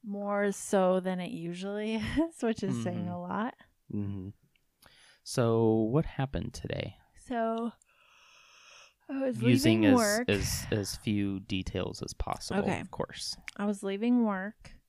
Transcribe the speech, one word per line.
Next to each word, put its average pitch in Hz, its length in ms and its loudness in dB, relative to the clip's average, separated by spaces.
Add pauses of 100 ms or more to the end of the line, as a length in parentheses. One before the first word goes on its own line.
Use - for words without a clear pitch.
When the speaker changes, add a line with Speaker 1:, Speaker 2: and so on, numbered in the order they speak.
Speaker 1:
More 202 460 0
so 185 480 4
than 185 200 -4
it - 120 -8
usually 196 640 -6
<laughs> - 0 -
is, 269 460 -2
which 226 220 0
is 190 200 -2
saying 175 220 -4
Speaker 2:
Mm-hmm. 175 40 -4
Speaker 1:
a 175 120 -6
lot. 196 340 -4 (380)
Speaker 2:
Mm-hmm. 101 360 -4 (960)
So 113 500 4 (180)
what 151 140 4
happened - 480 -4
today? - 420 -8 (320)
Speaker 1:
So 226 440 -2 (1400)
I 269 120 -4
was 254 200 -2
Speaker 2:
Using - 400 6
Speaker 1:
leaving 320 40 6
Speaker 2:
as, 104 120 10
Speaker 1:
work. 226 320 2
Speaker 2:
as, - 420 0
as 104 260 -2
few 101 440 -2
details 95 600 -4
as - 120 -10
possible, - 480 -4
Speaker 1:
Okay. - 200 -2
Speaker 2:
of - 100 -14
course. - 460 -8 (180)
Speaker 1:
I 202 100 -6
was 208 180 -4
leaving 226 420 2
work 202 460 -4 (160)